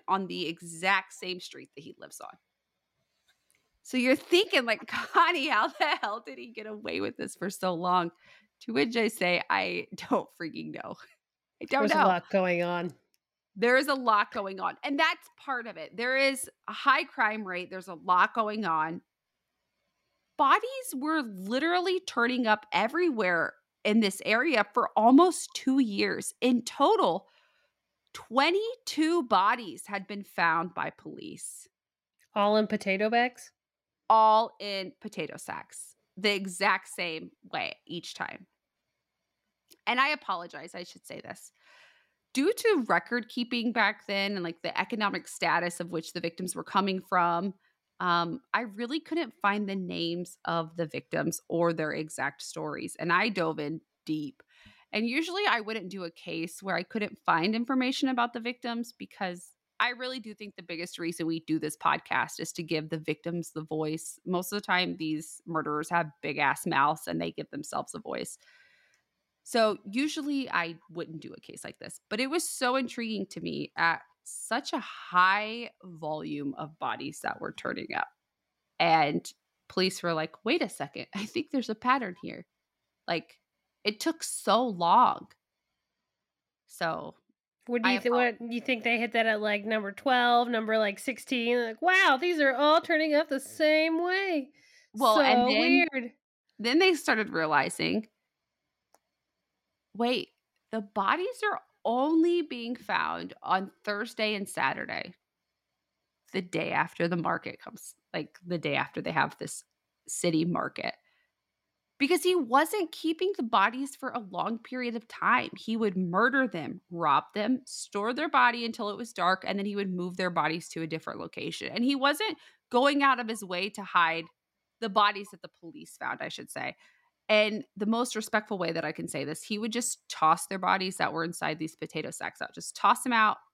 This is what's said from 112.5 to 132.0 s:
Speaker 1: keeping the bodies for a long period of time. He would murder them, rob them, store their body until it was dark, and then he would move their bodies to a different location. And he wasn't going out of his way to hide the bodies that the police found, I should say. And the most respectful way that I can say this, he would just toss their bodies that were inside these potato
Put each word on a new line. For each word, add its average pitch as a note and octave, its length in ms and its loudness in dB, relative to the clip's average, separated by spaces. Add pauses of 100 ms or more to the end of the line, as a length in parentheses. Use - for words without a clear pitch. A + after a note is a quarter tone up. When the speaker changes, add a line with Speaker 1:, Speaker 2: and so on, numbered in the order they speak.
Speaker 1:
keeping E4 460 -2
the C#4+ 60 -4
bodies A3+ 520 2
for C4 140 -10
a B3 100 -6
long F#3+ 400 -4
period A#3+ 380 -6
of A3 100 -10
time. - 500 2
He A3+ 200 -4
would G#3 180 0
murder G#3+ 500 4
them, E3+ 360 -6 (100)
rob D#3 320 4 (100)
them, A3 320 0
store - 480 -6
their D4 140 -2
body A#3+ 380 2
until A3+ 240 -4
it G3 80 -6
was A#3 160 -10
dark, F#3 340 2
and G3 100 -2
then G3 80 -2
he G3+ 120 -2
would G3 120 -2
move F3+ 280 -4
their F#3 120 0
bodies E3 400 0
to D#3+ 120 -8
a E3 60 -4
different D#3+ 340 -8
location. - 500 -8
And A#3 140 -2
he C#4 100 2
wasn't D4+ 420 0 (320)
going C#4 320 4
out C4 200 4
of A3 80 -6
his G#3+ 160 -8
way F3+ 240 -4
to G3+ 140 -12
hide E3 420 2 (560)
the A3 80 -4
bodies G3+ 420 2
that F3+ 100 -20
the E3+ 60 -16 (140)
police D#3+ 340 -18
found, B2 260 -6
I D3 60 -6
should - 240 -12
say. C3+ 240 -8 (540)
And G#3+ 340 4 (140)
the G3+ 80 -2
most A#3 300 0
respectful G#3+ 420 -4
way E3 160 -2
that E3 100 -4
I D3+ 80 -4
can E3+ 160 -10
say C#3 160 -6
this, D3+ 180 -8
he G#3+ 160 -4
would A3 140 -4
just - 380 -6
toss D#3+ 380 2
their G3 120 -6
bodies F#3 380 0
that D#3+ 160 0
were E3 100 -2
inside E3 360 -4
these D#3 180 -8
potato D#3 340 -8